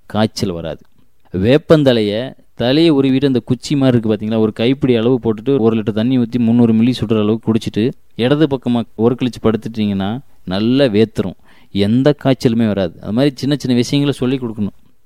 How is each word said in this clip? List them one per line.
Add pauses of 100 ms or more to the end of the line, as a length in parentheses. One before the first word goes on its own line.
காய்ச்சல்
வராது. (520)
வேப்பந்தழைய (420)
தலையை
உருவிட்டு
அந்த
குச்சி
மாதிரி
இருக்கு
பாத்தீங்களா,
ஒரு
கைப்பிடி
அளவு
போட்டுட்டு
ஒரு
லிட்டர்
தண்ணி
ஊத்தி
முந்நூறு
milli
சுடுற
அளவுக்கு
குடிச்சிட்டு (320)
இடது
பக்கமா (160)
ஒரு
கழிச்சு
படுத்துட்டீங்கன்னா (380)
நல்லா
வேத்துரும், (380)
எந்த
காய்ச்சலுமே
வராது.
அது
மாதிரி
சின்ன
சின்ன
விஷயங்களை
சொல்லி
கொடுக்கணும். (300)